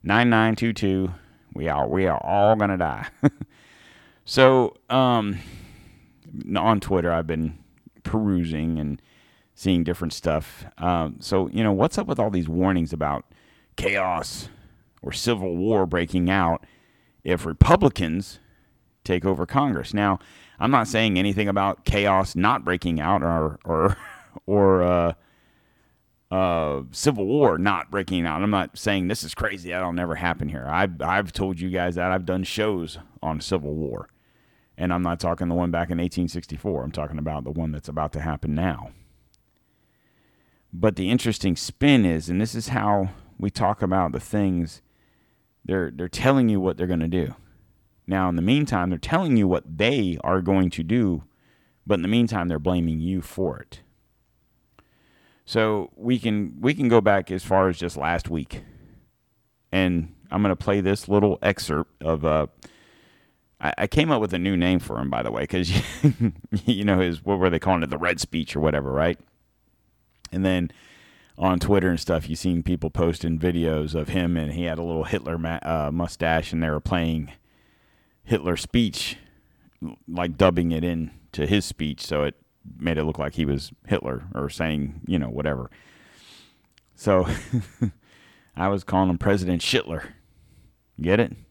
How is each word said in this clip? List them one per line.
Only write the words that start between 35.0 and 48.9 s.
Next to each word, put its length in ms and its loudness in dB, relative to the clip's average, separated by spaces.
not 160 -2
talking 300 -2
the 40 0
one 160 0
back 220 -2
in 80 -2
eighteen 280 -2
sixty-four. 560 -6
I'm 100 -8
talking 260 -6
about 240 -4
the 80 -8
one 200 -2
that's 180 -10
about 240 -4
to 80 -6
happen 340 -4
now. 360 -4
But 220 2
the 160 0
interesting 440 0
spin 500 4
is, 240 0
and 120 0
this 140 -4
is 140 -8
how 400 2
we 140 -4
talk 320 0
about 300 0
the 60 -4
things, 600 -2
they're, 280 -2
they're 160 -8
telling 420 2
you 100 2
what 180 0
they're 100 -2
gonna 220 -2
do. 260 -2
Now, 220 0
in 80 0
the 40 0
meantime, 480 2
they're 80 -2